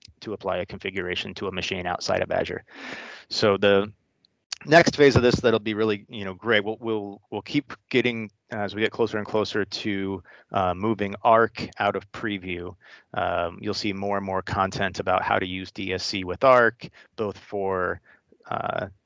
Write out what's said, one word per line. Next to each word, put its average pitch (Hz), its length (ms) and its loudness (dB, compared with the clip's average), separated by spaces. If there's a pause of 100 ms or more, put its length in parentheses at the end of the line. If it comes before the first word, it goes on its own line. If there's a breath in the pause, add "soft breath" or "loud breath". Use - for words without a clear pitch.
(200)
to 110 140 -8
apply 92 240 -4
a 90 80 -4
configuration 95 680 -6
to 101 120 -6
a 92 40 -6
machine 90 340 -6
outside 92 360 -2
of 90 80 -4
Azure. 87 360 -2 (640 loud breath)
So 104 260 4
the 101 380 4 (720)
next 160 320 6
phase 143 180 8
of 123 60 6
this 120 140 6
that'll 113 240 4
be 104 160 -4
really, 104 340 0
you 110 160 -8
know, 95 80 -6
great. 104 320 2
We'll, 110 160 -4
we'll, 104 480 -4
we'll 104 140 -6
keep - 280 -4 (180)
getting, 117 400 2 (220)
uh, 113 60 -8
as 98 180 -4
we 104 60 -2
get 110 100 2
closer 110 260 -2
and 104 80 -6
closer 104 380 0
to, 98 580 -6 (300 loud breath)
uh, 92 220 0
moving 101 500 -2
Arc 113 460 4 (100)
out 101 160 0
of - 160 -10
preview. 90 640 -8 (380 loud breath)
Um, 87 480 -2
you'll 107 120 -4
see 101 200 -4
more 101 240 -2
and 98 80 -4
more 95 160 -4
content 95 580 -2
about 92 240 0
how 104 160 2
to 98 60 -6
use 92 260 -8
D 95 220 -6
S 92 100 -6
C 95 220 -6
with 90 180 -10
Arc, 120 420 4 (300 loud breath)
both 104 220 -4
for, 95 640 -4 (500 soft breath)
uh, - 360 -4 (180)